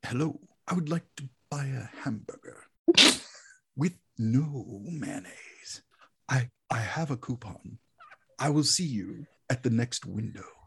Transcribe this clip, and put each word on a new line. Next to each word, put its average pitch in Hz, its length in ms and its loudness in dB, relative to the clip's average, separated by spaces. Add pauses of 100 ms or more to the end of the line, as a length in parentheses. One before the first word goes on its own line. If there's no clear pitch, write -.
Hello. 143 380 -2 (260)
I 175 80 -2
would 175 140 0
like 165 160 0 (120)
to 139 120 -12 (220)
buy 143 160 -4
a 127 220 -6 (140)
hamburger - 640 -8 (220)
<laughs> - 880 4
with 160 180 2 (240)
no 117 680 0
mayonnaise. - 1000 -10 (460)
I, 127 200 2 (220)
I 117 80 0
have 139 320 -2
a 135 60 -2
coupon. 107 640 -8 (600)
I 143 120 2
will 147 140 4
see 175 220 2
you 123 400 -4 (240)
at 127 120 2
the 123 80 2
next 113 360 2
window. 107 380 -6 (220)